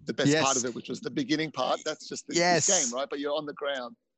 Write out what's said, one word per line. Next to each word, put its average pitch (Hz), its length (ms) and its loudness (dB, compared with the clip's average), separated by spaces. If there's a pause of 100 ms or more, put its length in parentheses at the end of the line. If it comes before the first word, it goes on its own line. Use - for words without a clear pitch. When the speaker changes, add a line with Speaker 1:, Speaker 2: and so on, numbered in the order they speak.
Speaker 1:
the - 80 -4
best 143 220 4
part 151 140 4
Speaker 2:
Yes. 135 100 4
Speaker 1:
of 117 80 -2
it, 117 80 -4
which - 160 -10
was 127 100 -8
the 147 100 -6
beginning 147 400 0
part, 131 320 0
that's 156 240 -6
just - 200 -10
the, 147 80 -4
Speaker 2:
Yes. 170 320 4
Speaker 1:
the 196 60 4 (180)
game, 120 40 -6
right? 135 140 -2
But 147 120 -4
you're 143 140 -2
on 156 120 -4
the 143 80 -8
ground, 131 420 -6 (220)